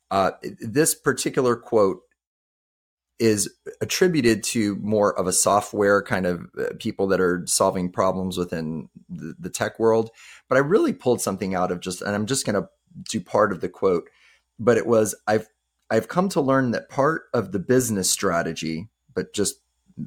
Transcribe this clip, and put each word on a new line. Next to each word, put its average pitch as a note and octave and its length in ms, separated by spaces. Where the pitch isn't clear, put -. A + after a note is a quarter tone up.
Uh, F#2+ 200
this C3 340
particular C3 640
quote G#2 460
is A2 320
attributed A#2+ 640
to G#2 380
more G#2 360
of F2+ 80
a F#2 60
software G2+ 720
kind F#2 220
of, F2 160
uh, B1+ 60
people G2 280
that F#2 140
are F2+ 240
solving F#2+ 440
problems F#2 480
within E2 520
the, D#2+ 320
the E2+ 100
tech - 300
world. A2+ 300
But B2+ 80
I - 20
really G#3+ 320
pulled B2 300
something F#2+ 340
out F2+ 160
of F2+ 80
just, F2+ 220
and G2+ 120
I'm G#2 120
just C3 200
gonna G2 220
do A2 120
part G#2 320
of E2+ 80
the F2+ 80
quote, F#2 400
but A2+ 160
it A2 100
was, A2 300
"I've, G#2+ 200
I've A2+ 200
come F#3 200
to F3+ 120
learn C3 300
that - 180
part D3 340
of G2 200
the G2+ 60
business A2+ 520
strategy," E2 800
but F#3 200
just - 280